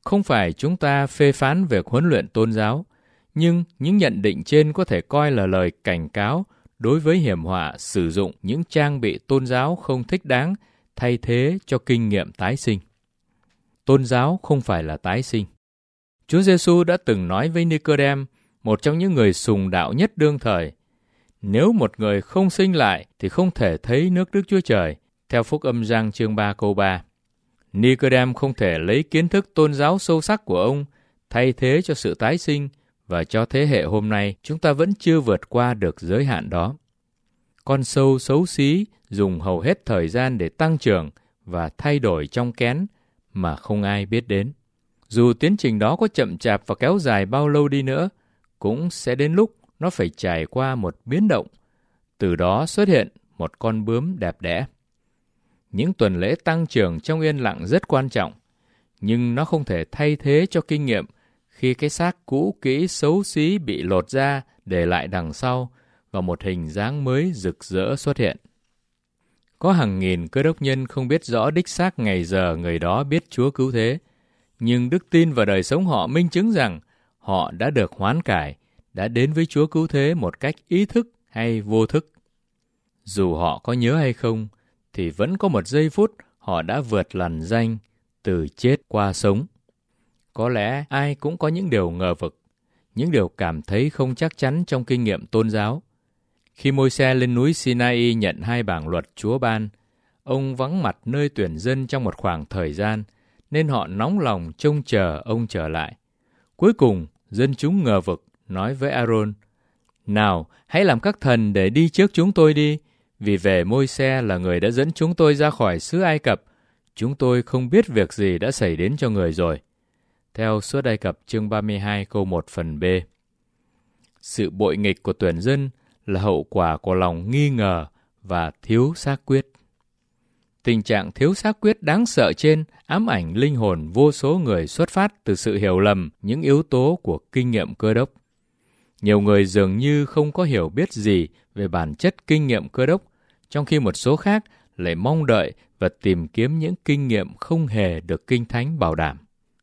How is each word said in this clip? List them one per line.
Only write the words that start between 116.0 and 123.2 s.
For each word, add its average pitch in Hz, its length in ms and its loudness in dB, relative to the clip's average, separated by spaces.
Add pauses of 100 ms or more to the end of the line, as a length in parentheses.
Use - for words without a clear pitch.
Ai 160 180 2
Cập. 113 240 -2 (520)
Chúng 131 200 -4
tôi 123 280 2
không 127 280 -4
biết 202 180 4
việc 110 240 0
gì 95 260 0
đã 107 120 -4
xảy 87 260 -2
đến 101 200 -2
cho 131 140 -2
người 90 220 0
rồi." 80 280 -2 (720)
Theo 110 260 -2
Xuất 139 240 -4
Ai 110 120 0
Cập 90 300 -4
chương 107 220 -4
ba 107 120 -2
mươi 104 180 -4
hai 101 260 -4
câu 101 200 -2
một 90 240 -4
phần 80 320 -8
B. 87 40 -2 (1400)